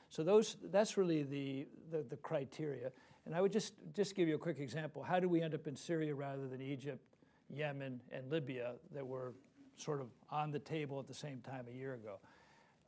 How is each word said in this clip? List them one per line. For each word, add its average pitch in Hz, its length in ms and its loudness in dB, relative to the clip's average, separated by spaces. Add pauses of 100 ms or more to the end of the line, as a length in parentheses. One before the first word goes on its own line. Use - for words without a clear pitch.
So - 140 -2
those, 214 340 8 (140)
that's 208 260 6
really 165 280 6
the, 139 420 -2 (240)
the, 156 180 0
the 143 80 -8
criteria. 139 760 -2 (340)
And 151 80 -4
I 175 80 4
would 196 100 6
just, - 220 2 (180)
just 196 220 0
give 175 140 4
you 151 80 4
a - 20 2
quick 160 200 -2
example. 143 440 -4
How 170 180 4
do 185 80 4
we 165 140 6
end 160 100 -2
up 156 140 -4
in 139 100 -4
Syria 156 380 0
rather 139 340 -4
than 131 140 -6
Egypt, 135 420 -6 (460)
Yemen, 139 500 -4 (100)
and 131 200 -8
Libya 131 440 -2 (200)
that 139 120 -6
were 127 280 -6 (420)
sort 147 240 -2
of 127 60 -8 (240)
on 151 200 0
the 147 100 0
table 143 380 -4
at 127 80 -6
the 131 80 -12
same 135 260 -8
time 131 300 -8
a 123 60 -10
year 131 180 -6
ago? 107 240 -10 (680)